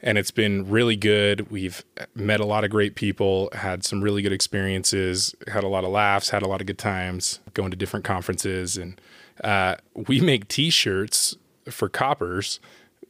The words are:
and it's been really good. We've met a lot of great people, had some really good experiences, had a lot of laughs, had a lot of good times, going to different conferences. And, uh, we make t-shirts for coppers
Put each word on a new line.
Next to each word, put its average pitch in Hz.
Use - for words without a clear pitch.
and 107
it's 98
been 101
really 113
good. 104
We've 92
met 104
a 104
lot 107
of 101
great 104
people, 98
had 95
some 101
really 101
good 98
experiences, 95
had 101
a 98
lot 95
of 92
laughs, 101
had 101
a 95
lot 95
of 98
good 98
times, 92
going 95
to 92
different 95
conferences. 92
And, 90
uh, 95
we 139
make 135
t-shirts 113
for 110
coppers 101